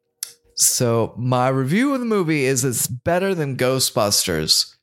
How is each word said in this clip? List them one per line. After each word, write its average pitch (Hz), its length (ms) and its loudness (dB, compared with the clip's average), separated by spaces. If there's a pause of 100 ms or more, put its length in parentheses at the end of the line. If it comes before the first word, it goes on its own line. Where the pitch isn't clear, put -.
(560)
so 117 600 0
my 127 320 0
review 156 460 0
of 262 60 -2
the 240 60 -4
movie 160 380 0
is 131 200 0
it's 120 220 -2
better 180 480 -2
than 147 220 -4
Ghostbusters 104 1300 0